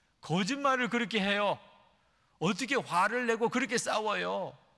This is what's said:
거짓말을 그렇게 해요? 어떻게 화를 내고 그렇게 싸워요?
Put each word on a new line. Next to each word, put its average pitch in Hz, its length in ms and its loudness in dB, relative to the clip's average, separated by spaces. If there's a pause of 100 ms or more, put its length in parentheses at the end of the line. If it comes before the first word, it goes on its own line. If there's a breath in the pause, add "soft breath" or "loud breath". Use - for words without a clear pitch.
(220 soft breath)
거짓말을 247 680 0
그렇게 226 320 -2
해요? 202 380 0 (800 soft breath)
어떻게 220 380 0
화를 202 500 2
내고 226 240 2
그렇게 240 260 0
싸워요? 190 800 -2 (220)